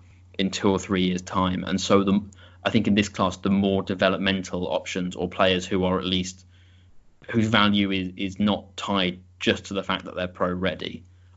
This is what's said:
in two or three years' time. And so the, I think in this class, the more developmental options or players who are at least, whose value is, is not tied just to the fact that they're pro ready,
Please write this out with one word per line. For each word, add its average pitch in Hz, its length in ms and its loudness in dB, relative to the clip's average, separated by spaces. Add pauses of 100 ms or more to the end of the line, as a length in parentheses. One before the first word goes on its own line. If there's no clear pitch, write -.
(380)
in 95 120 0
two 104 200 0
or 95 80 4
three 92 240 0
years' 92 200 0
time. 92 420 -2
And 95 160 -2
so 101 240 4
the, 101 160 4 (440)
I 101 60 0
think 107 160 2
in 104 80 4
this 104 140 2
class, 92 280 -2
the - 140 -2
more 98 320 2
developmental 92 840 0
options 87 480 -4
or 90 140 -4
players 92 380 2
who 92 180 0
are 92 140 2
at - 60 -6
least, 92 420 -4 (840)
whose 110 180 0
value 104 440 4
is, 92 260 -2
is 95 240 -6
not 104 360 0
tied 92 440 -2 (180)
just - 280 0
to 101 80 -8
the 95 80 -4
fact 92 240 -4
that - 100 -12
they're 90 120 -4
pro 90 240 -2
ready, 90 520 -6 (320)